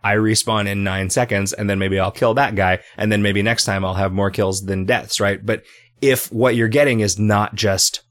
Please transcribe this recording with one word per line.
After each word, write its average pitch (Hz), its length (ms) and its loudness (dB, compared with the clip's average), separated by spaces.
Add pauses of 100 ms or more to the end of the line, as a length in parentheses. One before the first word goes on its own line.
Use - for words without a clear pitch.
I 101 120 2
respawn 110 520 0
in 101 160 -2
nine 95 260 -2
seconds, 101 440 0
and 101 160 -4
then 95 100 0
maybe 95 180 0
I'll 92 140 0
kill 117 220 0
that 131 220 0
guy, 92 260 2 (160)
and 107 140 0
then 104 100 2
maybe 101 200 2
next 113 220 0
time 95 220 -2
I'll 92 80 -2
have 95 180 0
more 98 180 0
kills 95 360 -2
than 95 200 -2
deaths," 110 360 -2
right? 101 220 0
But 107 200 -4 (380)
if 131 300 2
what 117 240 2
you're 117 120 2
getting 127 320 2
is 101 180 0
not 104 380 2
just - 560 -2